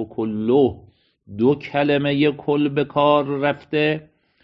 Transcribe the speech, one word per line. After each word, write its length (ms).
کلهُ، 640
دو 180
کلمه 760
کل 380
به 140
کار 420
رفته. 840